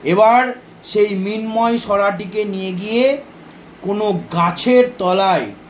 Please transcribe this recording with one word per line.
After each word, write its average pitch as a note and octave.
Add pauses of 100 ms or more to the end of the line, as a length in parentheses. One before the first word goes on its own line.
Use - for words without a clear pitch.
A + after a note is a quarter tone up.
এবার A3 (400)
সেই G#3 (140)
মৃন্ময় A3
সরাটিকে G3+
নিয়ে F#3+
গিয়ে G#3+ (800)
কোনো G#3 (280)
গাছের F3+ (140)
তলায় F#3 (220)